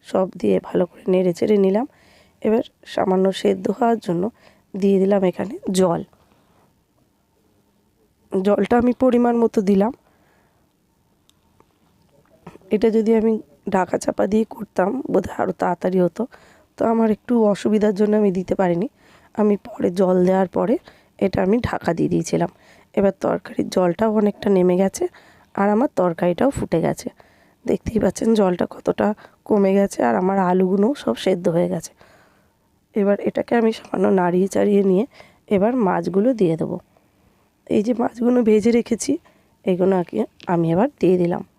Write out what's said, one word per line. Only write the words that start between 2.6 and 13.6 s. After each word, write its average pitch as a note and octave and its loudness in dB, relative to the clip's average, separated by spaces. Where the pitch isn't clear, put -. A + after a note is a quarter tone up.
সামান্য F#3+ 0
সেদ্ধ G3 -2
হওয়ার A#3 0
জন্য F3 -2
দিয়ে G3 2
দিলাম G3 2
এখানে F#3+ -8
জল। F3+ 2
জলটা G3 0
আমি B3 2
পরিমাণ A#3+ 2
মতো A3+ 0
দিলাম। G3+ 2
এটা G#3+ 2
যদি A3 2
আমি A3 0